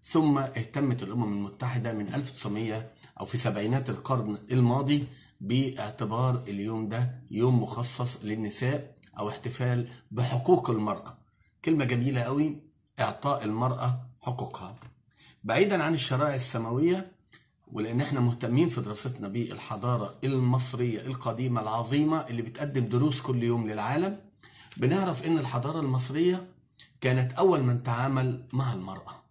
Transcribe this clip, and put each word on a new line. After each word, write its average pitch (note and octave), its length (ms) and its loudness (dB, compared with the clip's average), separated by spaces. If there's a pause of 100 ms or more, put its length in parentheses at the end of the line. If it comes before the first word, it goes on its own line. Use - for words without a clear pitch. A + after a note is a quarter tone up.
ثم D3+ 360 4
اهتمت C3 640 -2
الأمم G#2+ 300 -2
المتحدة A2+ 600 -2
من G#2+ 220 -4
ألف C3+ 160 -4
تسعمية A2 640 -6 (280)
أو G2 40 -6
في A#2+ 140 -4
سبعينات A2 520 0
القرن G#2+ 480 -2 (140)
الماضي C3 540 4 (340)
باعتبار B2 1080 0
اليوم G#2+ 400 -4
ده A#2 420 -2
يوم A#2+ 320 4
مخصص A#2+ 640 -6
للنساء A2 720 -4 (220)
أو G#2 100 -4
احتفال A#2+ 600 -2 (220)
بحقوق B2 600 2
المرأة. G#2+ 480 -2 (460)
كلمة D#3 200 4
جميلة B2 360 2
قوي، C#3+ 420 0 (380)
إعطاء - 440 0
المرأة B2 680 0 (120)
حقوقها. B2 540 -8 (680)
بعيدًا E3 380 4
عن D#3 120 2
الشرائع C#3 400 0
السماوية، C3 760 0 (600)
ولأن A2+ 280 -2
احنا C3 200 0
مهتمين A#2+ 480 4
في A#2+ 120 -2
دراستنا G#2 480 -8
بالحضارة A2 960 -4
المصرية B2 760 0
القديمة B2 600 -4
العظيمة B2+ 680 0
اللي A#2 140 -4
بتقدم C3 460 -2
دروس B2+ 320 2
كل B2 220 0
يوم A#2 260 0
للعالم، C3+ 520 -2 (560)
بنعرف D#3+ 500 2
إن D#3+ 120 4
الحضارة C3+ 420 -2
المصرية D3+ 680 2 (520)
كانت B2+ 320 2
أول F3 300 6
من B2 200 4
تعامل B2+ 680 0
مع B2+ 200 0
المرأة F#2+ 580 -10